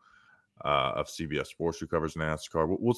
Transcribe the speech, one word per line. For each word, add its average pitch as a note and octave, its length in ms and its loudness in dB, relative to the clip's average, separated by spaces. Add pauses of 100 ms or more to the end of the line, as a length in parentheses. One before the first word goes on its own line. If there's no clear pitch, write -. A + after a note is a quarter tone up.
(640)
uh, C2+ 320 4
of - 120 -2
C E2 180 -6
B C#2+ 120 -2
S C2+ 100 -2
Sports, E2 300 -2
who D#2+ 80 -6
covers D#2+ 280 0
nascar. D#2+ 540 0
We'll, F#2 120 0
we'll, A#2 180 2